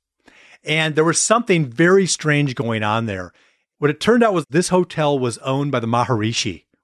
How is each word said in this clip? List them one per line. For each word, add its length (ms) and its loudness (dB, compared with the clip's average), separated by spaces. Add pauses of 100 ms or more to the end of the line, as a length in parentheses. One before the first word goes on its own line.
(640)
And 320 -2
there 80 4
was 180 0
something 440 2
very 400 2
strange 500 -2
going 280 -4
on 220 0
there. 280 -8 (440)
What 120 0
it 100 -4
turned 240 4
out 100 2
was 160 -2
this 200 0
hotel 480 0
was 220 -2
owned 320 -2
by 80 0
the 80 -4
Maharishi, 800 -2 (180)